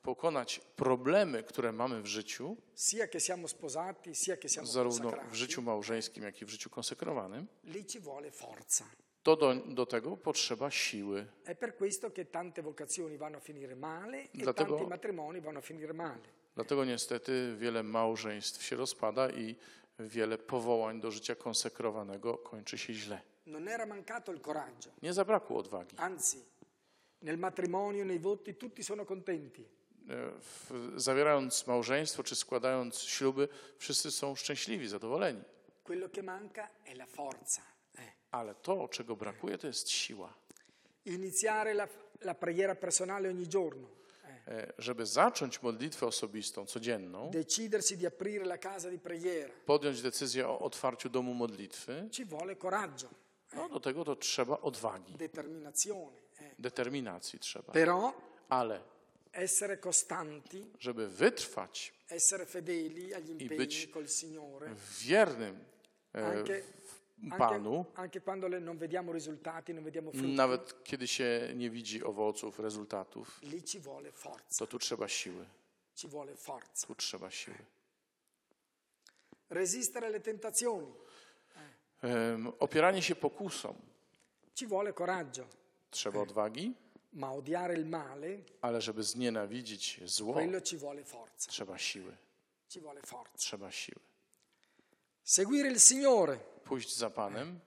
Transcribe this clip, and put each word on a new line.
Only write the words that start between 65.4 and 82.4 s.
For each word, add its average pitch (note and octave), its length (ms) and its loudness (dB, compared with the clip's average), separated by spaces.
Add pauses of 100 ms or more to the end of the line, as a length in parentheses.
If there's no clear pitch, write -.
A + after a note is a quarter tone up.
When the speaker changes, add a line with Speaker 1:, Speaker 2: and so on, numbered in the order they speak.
Speaker 1:
e, G#2+ 100 0
Speaker 2:
anche, G#2+ 360 0 (560)
Speaker 1:
w G#2+ 140 -16
Speaker 2:
anche, F3 60 -4
Speaker 1:
Panu, A2+ 480 4 (100)
Speaker 2:
anche F3+ 260 -8
quando F#3+ 260 -4
le, F3+ 120 -2
non E3 180 -8
vediamo E3+ 340 -4
risultati, D#3+ 600 -6
non D#3 100 -8
vediamo D#3 280 -6
frutti, C3+ 240 0
Speaker 1:
nawet B2+ 480 4
kiedy B2+ 240 -4
się A#2+ 480 2
nie A#2+ 140 -2
widzi A2+ 340 -6
owoców, G#2+ 560 0
rezultatów, G#2+ 840 -6
Speaker 2:
lì D#3 200 -8
ci G3+ 160 -6
vuole C#3 320 -12
forza. - 480 -8
Speaker 1:
to A2 80 -2
tu A#2+ 120 -6
trzeba G#2+ 280 0
siły. F2+ 380 -4 (500)
Speaker 2:
Ci - 120 -12
vuole C#3+ 280 -10
forza. - 520 -8
Speaker 1:
Tu - 80 -10
trzeba F#2+ 360 -6
siły. - 260 -10 (1900)
Speaker 2:
Resistere A3+ 580 0
alle G#3+ 120 0
tentazioni. G#3+ 720 0 (1080)
Speaker 1:
Em, A#2 580 2